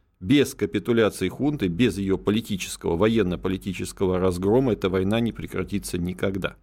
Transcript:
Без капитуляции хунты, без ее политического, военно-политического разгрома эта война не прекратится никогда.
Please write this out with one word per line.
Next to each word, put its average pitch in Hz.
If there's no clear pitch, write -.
Без 123
капитуляции 104
хунты, 135
без 90
ее 95
политического, 104
военно-политического 92
разгрома 98
эта 95
война 95
не 117
прекратится 92
никогда. 92